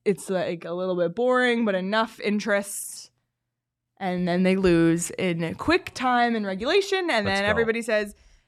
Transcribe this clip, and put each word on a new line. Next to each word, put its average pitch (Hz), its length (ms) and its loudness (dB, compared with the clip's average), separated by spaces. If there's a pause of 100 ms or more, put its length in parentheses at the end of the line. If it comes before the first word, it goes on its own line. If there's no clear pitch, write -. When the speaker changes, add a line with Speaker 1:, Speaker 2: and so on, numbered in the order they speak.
Speaker 1:
it's, - 240 0
like, 175 340 -4
a 170 100 -8
little 185 220 -2
bit 170 200 0
boring, 247 500 2
but 202 80 2
enough 202 460 -2
interest. 202 880 -4 (880)
And 180 280 -2
then 175 160 2
they 185 120 6
lose 170 560 4
in 170 320 -2
a 160 100 -6
quick - 400 0
time 240 420 0
in 214 100 -4
regulation, 339 680 0
and 214 140 0
Speaker 2:
Let's 196 140 0
Speaker 1:
then 202 40 0
Speaker 2:
go. 208 60 2
Speaker 1:
everybody 226 340 0
says 214 320 -2 (320)